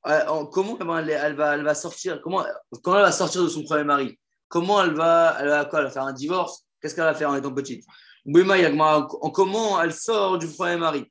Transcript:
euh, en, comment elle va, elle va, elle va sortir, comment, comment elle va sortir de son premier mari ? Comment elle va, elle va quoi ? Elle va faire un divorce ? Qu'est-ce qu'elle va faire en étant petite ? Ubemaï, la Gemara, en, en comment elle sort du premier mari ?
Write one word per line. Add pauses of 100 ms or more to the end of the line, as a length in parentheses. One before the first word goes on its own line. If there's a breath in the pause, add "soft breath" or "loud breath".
euh,
en,
comment
elle
va,
elle
va,
elle
va
sortir,
comment, (380)
comment
elle
va
sortir
de
son
premier
mari ? (300)
Comment
elle
va,
elle
va
quoi ?
Elle
va
faire
un
divorce ? (160)
Qu'est-ce
qu'elle
va
faire
en
étant
petite ? (400 soft breath)
Ubemaï,
la
Gemara,
en, (120)
en
comment
elle
sort
du
premier
mari ?